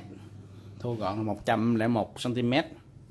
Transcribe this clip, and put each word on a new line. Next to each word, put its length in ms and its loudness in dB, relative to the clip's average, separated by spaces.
thu 160 -2
gọn 220 0
là 60 0
một 240 -2
trăm 280 4
lẻ 140 4
một 320 2
xăng 140 -2
ti 80 0
mét, 240 4